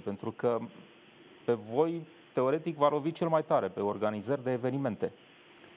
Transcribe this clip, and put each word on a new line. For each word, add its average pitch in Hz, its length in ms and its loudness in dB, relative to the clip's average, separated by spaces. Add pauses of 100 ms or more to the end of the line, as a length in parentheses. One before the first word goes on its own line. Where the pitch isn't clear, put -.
Pentru 104 260 -6
că 117 280 0 (880)
pe 120 80 2
voi, 131 480 0 (340)
teoretic, 151 420 2
va 147 140 6
lovi 147 220 0
cel 170 160 -2
mai 160 160 4
tare, 120 240 2
pe 95 120 -6
organizări 104 640 -2
de 127 60 -2
evenimente. 127 640 -2 (640)